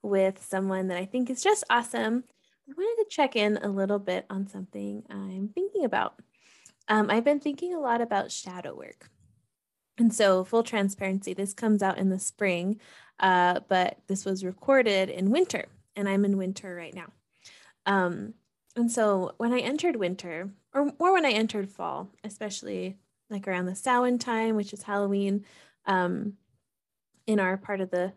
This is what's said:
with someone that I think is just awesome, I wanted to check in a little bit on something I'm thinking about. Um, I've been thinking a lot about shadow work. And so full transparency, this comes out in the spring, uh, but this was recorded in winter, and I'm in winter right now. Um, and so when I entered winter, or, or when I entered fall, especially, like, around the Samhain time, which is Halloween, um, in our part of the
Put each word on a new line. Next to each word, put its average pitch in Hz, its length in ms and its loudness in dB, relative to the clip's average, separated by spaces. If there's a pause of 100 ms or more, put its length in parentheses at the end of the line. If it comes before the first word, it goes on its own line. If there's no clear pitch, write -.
with 196 400 2
someone 190 460 -2
that 180 80 -2
I 185 80 -4
think 240 240 -2
is 254 140 -6
just 415 260 4
awesome, 233 560 0 (440)
I 269 80 -18
wanted 440 280 0
to - 100 -8
check 277 220 2
in 208 240 2
a - 80 -4
little 196 300 0
bit 185 320 -4
on 196 160 -4
something 202 640 -10
I'm 196 440 -8
thinking 381 300 -2
about. 208 300 -2 (760)
Um, 208 220 2
I've 226 140 2
been 285 160 4
thinking 320 340 -6
a 320 60 -4
lot 240 200 0
about 220 320 -2
shadow 180 420 -12
work. - 360 -20 (880)
And 233 160 4
so 185 300 4
full 226 180 2
transparency, 196 720 -2
this 196 180 -6
comes 214 300 2
out 190 160 0
in 190 100 2
the 185 100 0
spring, 190 640 -2 (380)
uh, 180 500 6
but 185 380 2
this 196 180 -4
was 190 200 -4
recorded 196 640 4
in 190 200 0
winter, 320 360 2 (280)
and 202 140 -2
I'm 196 160 2
in 196 140 2
winter 190 360 -6
right 170 200 -12
now. 175 180 -14 (720)
Um, 196 500 2 (400)
and 233 160 2
so 208 460 2
when 233 160 0
I 247 60 2
entered 294 380 0
winter, 185 540 -4 (220)
or, 285 260 0
or 370 140 4
when 349 140 4
I 247 60 4
entered 214 380 0
fall, 170 380 -8 (160)
especially, 196 720 -8 (320)
like, 196 180 -8
around 185 200 -2
the 185 80 -4
Samhain 247 440 2
time, 226 380 0
which 202 160 -2
is 202 120 -16
Halloween, 202 600 0 (420)
um, 185 480 0 (920)
in 214 140 2
our 185 160 0
part 196 240 -6
of 185 100 -4
the 185 260 -2